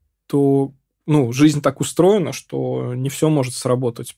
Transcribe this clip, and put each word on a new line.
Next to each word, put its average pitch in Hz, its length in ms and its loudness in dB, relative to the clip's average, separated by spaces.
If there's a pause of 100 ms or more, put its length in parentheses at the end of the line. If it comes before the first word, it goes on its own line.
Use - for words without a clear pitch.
(280)
то, 139 440 2 (360)
ну, 139 240 2
жизнь 143 280 4
так - 200 -2
устроена, 170 520 2
что 127 640 -6
не 131 140 -6
всё 156 200 -2
может 131 260 0
сработать 127 640 -4